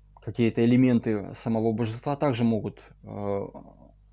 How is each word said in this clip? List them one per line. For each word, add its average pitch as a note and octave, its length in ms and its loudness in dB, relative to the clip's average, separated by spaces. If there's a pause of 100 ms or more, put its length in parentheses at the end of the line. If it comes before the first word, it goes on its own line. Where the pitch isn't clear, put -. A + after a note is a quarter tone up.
(240)
какие-то A#2 400 2
элементы A#2 800 2
самого A2+ 300 0
божества A#2 440 -4
также B2 280 0
могут, G#2+ 360 -2 (220)
э, G2+ 440 -6 (680)